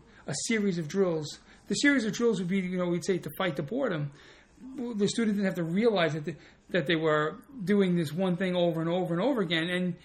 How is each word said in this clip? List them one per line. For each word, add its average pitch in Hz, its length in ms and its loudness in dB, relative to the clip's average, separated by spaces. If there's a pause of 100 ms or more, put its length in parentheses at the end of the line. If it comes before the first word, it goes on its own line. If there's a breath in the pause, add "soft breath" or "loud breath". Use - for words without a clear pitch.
(280 loud breath)
a 147 60 -4 (140)
series 202 300 0
of 160 100 -4
drills. 165 520 -2 (280 loud breath)
The 202 80 -2
series 269 300 4
of 208 80 -2
drills 233 260 2
would 185 80 -4
be, 196 120 0
you 180 180 -4
know, 180 100 -2
we'd 175 180 0
say 185 120 2
to 160 200 -8
fight 190 200 0
the 170 60 -2
boredom. 175 480 -2 (680 loud breath)
Well, 240 160 -6
the 202 160 2
student 220 280 0
didn't 208 80 0
have 185 100 0
to 175 80 -2
realize 180 500 2
that 156 120 -6
the, 165 100 -8 (340 loud breath)
that 175 180 0
they 175 80 2
were 156 420 2 (260)
doing 190 340 4
this 151 160 0
one 180 240 0
thing 180 180 0
over 170 240 2
and 165 100 0
over 170 240 0
and 170 80 0
over 240 200 2
again. 165 280 0
And 180 360 -2